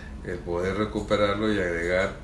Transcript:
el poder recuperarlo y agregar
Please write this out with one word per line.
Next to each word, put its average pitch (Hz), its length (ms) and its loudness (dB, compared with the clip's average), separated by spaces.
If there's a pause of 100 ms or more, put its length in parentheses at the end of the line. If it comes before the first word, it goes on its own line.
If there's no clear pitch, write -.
(260)
el 90 120 -6
poder 87 400 -2
recuperarlo 104 760 2
y 101 60 2
agregar 87 640 0